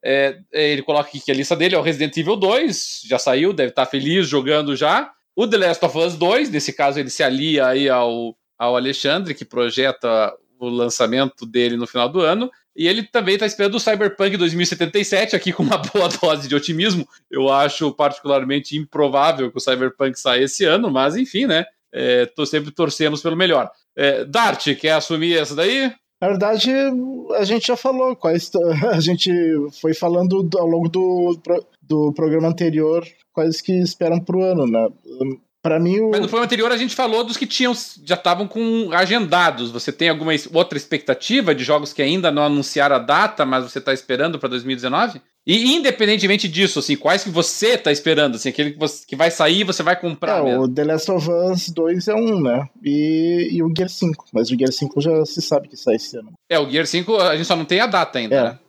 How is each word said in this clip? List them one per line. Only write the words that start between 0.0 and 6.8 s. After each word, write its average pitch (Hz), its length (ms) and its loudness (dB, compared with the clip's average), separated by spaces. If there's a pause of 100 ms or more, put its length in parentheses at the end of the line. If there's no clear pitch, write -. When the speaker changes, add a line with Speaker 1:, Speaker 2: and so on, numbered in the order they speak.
Speaker 1:
É, 139 340 0 (140)
é, 151 180 0
ele 139 120 -2
coloca 147 260 0
aqui 139 120 -14
que - 100 -6
a 135 40 2
lista 143 200 -2
dele 175 200 0
é 170 40 2
o 147 40 0
Resident 147 340 -2
Evil 165 200 0
dois, 214 680 0
já 127 140 0
saiu, 143 340 2
deve 139 180 0
tá 131 160 0
feliz 151 400 0
jogando 143 480 0
já. 175 380 0 (240)
O 226 100 2
The 214 120 0
Last 180 260 2
of 156 140 0
Us 170 180 0
dois, 214 340 2
nesse 151 220 -4
caso 143 260 0